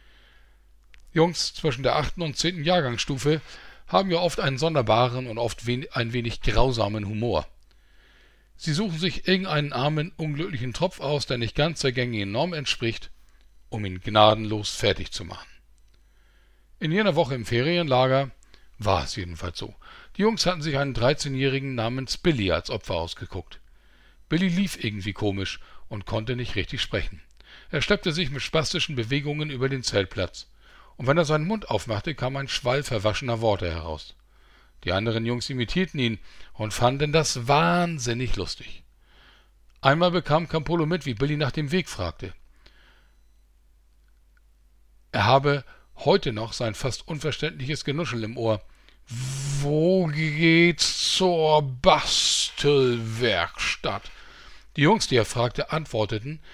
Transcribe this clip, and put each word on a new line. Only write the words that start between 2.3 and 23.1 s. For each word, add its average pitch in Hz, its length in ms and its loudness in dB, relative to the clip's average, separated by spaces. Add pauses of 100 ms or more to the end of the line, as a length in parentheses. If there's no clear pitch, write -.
zehnten 170 260 -2
Jahrgangsstufe 143 800 0 (460)
haben 190 220 2
ja 165 100 2
oft 175 200 0
einen 135 180 0
sonderbaren 127 720 2
und 110 100 -8
oft 117 280 -4
wen-, 123 260 -2
ein 117 220 -2
wenig 120 280 -4
grausamen 107 640 4
Humor. 104 420 -2 (1080)
Sie - 180 -4
suchen 175 240 -2
sich 170 300 -2
irgendeinen 165 460 0
armen, 151 420 0
unglücklichen 151 580 -4
Tropf 185 260 -2
aus, 143 260 -2
der 135 120 -2
nicht 117 180 -4
ganz 151 260 0
der 135 100 2
gängigen 120 400 -2
Norm 151 220 0
entspricht, - 580 -4 (580)
um 107 160 -4
ihn 92 140 -6
gnadenlos 107 720 4
fertig 95 420 0
zu - 140 -8
machen. 90 220 -14 (1300)
In 156 120 -2
jener 196 240 2
Woche 139 200 2
im 117 100 -6
Ferienlager 131 840 2 (460)
war 95 260 2
es - 120 -8
jedenfalls 87 440 -8
so. 107 160 -10 (400)
Die - 60 -2
Jungs 214 240 2
hatten 170 160 0
sich 143 160 -2
einen 139 160 0
dreizehnjährigen 135 840 0
namens 120 420 -4
Billy 113 340 2
als 82 180 0
Opfer 110 260 -4
ausgeguckt. 85 640 -8 (720)